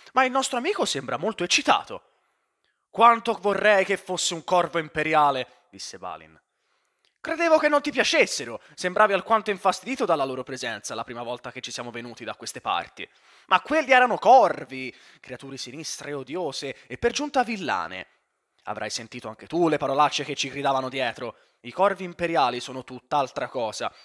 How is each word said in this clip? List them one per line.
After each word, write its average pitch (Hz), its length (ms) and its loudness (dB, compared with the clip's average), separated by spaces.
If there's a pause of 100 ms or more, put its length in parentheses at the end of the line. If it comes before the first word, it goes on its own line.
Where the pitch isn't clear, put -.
(140)
"Ma 262 120 2
il 254 60 -2
nostro 262 280 -2
amico 311 260 -2
sembra 127 320 -4
molto 196 260 -4
eccitato." - 680 -2 (800)
"Quanto 226 420 4
vorrei 202 500 4
che 190 140 0
fosse - 380 -4
un 160 80 -10
corvo 170 340 2
imperiale", 151 920 0
disse - 260 -14
Balin. 80 420 -12 (800)
Credevo 320 380 2
che 302 120 2
non 285 120 4
ti 294 80 -6
piacessero. 180 720 0 (140)
Sembravi 196 380 2
alquanto 208 360 0
infastidito 202 560 -2
dalla 151 200 2
loro 131 180 -6
presenza 123 500 -8
la 113 100 -6
prima 120 200 -12
volta 120 280 -10
che 123 100 -14
ci 123 100 -12
siamo 120 180 -10
venuti 117 340 -12
da 107 120 -8
queste - 260 -14
parti. 85 480 -4 (380)
Ma 185 140 4
quelli 285 300 0
erano 254 280 6
corvi, 147 760 4 (240)
creature 131 380 -14
sinistre 143 540 -12
e - 20 -6
odiose, 139 720 -8
e - 140 -12
per 233 120 0
giunta 277 320 0
villane. 98 640 -4 (580)
Avrai 107 240 -6
sentito 117 360 -10
anche 107 200 -14
tu 165 220 2
le 151 80 2
parolacce 139 460 2
che 139 120 -6
ci 139 140 -4
gridavano 135 380 0
dietro. 127 500 -6 (240)
I 120 100 -14
corvi 190 320 2
imperiali 165 560 0
sono 131 240 -10
tutt'altra 127 640 -4
cosa. 113 440 -4 (140)